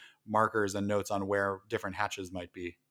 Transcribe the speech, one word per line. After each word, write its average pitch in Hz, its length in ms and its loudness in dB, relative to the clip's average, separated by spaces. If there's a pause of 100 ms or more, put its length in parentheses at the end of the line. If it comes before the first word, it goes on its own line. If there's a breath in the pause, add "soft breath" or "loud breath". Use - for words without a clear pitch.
(260 loud breath)
markers 107 480 4
and 101 140 0
notes 101 240 0
on 98 160 -2
where 98 400 2
different 104 260 -4
hatches 98 380 -4
might 90 200 -8
be. 87 260 -10 (120)